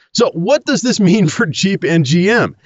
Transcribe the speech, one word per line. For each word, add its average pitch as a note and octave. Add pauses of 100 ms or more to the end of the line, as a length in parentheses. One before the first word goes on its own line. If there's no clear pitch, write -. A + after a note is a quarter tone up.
(160)
So -
what G3+
does C4+
this A#3
<laughs> -
mean F#3+
for D3+
Jeep F#3+
and E3
G F3
M? A3 (100)